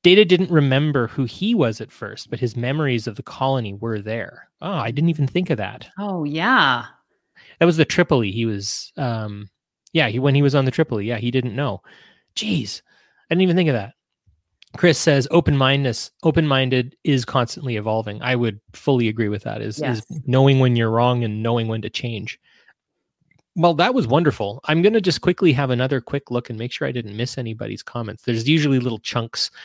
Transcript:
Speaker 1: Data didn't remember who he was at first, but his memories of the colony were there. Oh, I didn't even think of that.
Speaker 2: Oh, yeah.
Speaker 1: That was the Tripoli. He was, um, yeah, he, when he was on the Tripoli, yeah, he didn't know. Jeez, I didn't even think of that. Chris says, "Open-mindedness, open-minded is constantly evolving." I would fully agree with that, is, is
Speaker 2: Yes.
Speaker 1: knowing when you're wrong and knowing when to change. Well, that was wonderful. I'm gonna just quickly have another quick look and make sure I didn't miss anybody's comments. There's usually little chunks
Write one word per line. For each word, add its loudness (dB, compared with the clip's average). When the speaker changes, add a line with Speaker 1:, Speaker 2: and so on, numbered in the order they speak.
Speaker 1:
Data 8
didn't 2
remember 2
who -4
he -2
was 0
at -12
first, -14
but -8
his -4
memories -2
of -8
the -12
colony -4
were -6
there. -10
Oh, -8
I -4
didn't 0
even 0
think -2
of 0
that. -10
Speaker 2:
Oh, -6
yeah. 0
Speaker 1:
That 4
was 4
the 4
Tripoli. 2
He -2
was, -6
um, -6
yeah, 4
he, -2
when 2
he 4
was 4
on 2
the 2
Tripoli, -2
yeah, -4
he -2
didn't -2
know. -4
Jeez, -4
I 2
didn't 2
even 2
think 2
of 2
that. -8
Chris 4
says, 2
"Open-mindedness, 2
open-minded 2
is 2
constantly -2
evolving." -4
I -2
would -2
fully 2
agree -2
with -6
that, -8
is, -8
is -4
Speaker 2:
Yes. -10
Speaker 1:
knowing 6
when 4
you're 2
wrong 2
and -4
knowing 0
when -4
to -10
change. -8
Well, 2
that 0
was 0
wonderful. 0
I'm 2
gonna 4
just -2
quickly 2
have 0
another 0
quick -8
look -4
and -8
make -8
sure -6
I -6
didn't -8
miss -6
anybody's -8
comments. -10
There's 0
usually 2
little -4
chunks -6